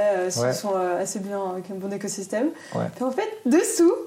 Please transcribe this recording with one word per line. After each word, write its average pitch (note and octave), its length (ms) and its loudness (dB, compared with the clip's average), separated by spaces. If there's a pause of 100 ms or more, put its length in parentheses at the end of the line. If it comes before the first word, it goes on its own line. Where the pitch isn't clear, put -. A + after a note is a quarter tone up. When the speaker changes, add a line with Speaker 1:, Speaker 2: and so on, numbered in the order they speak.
(180)
Speaker 1:
euh, F3+ 140 0
Speaker 2:
Ouais. - 180 0
Speaker 1:
ils D#3+ 60 2
sont, G3+ 200 -2
euh, F3+ 260 2
assez G3 180 -4
bien, G3+ 200 -4 (120)
avec F#3 180 -6
un G3 60 -6
bon G3 180 -6
écosystème. G3+ 540 -2 (260)
Speaker 2:
Ouais. - 120 -2 (100)
Speaker 1:
Puis B3 80 -6
en B3+ 80 0
fait, G#4+ 160 -2 (180)
dessous, E4+ 480 6 (140)